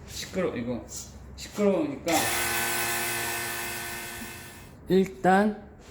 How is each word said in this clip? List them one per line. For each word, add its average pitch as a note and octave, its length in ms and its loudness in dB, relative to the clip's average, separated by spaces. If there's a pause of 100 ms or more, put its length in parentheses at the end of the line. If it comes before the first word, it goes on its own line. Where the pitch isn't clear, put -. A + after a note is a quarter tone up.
시끄러-, - 500 -2
이거 A#2 280 -4 (520)
시끄러우니까 E3+ 760 2 (2750)
일단 F#3+ 760 6 (280)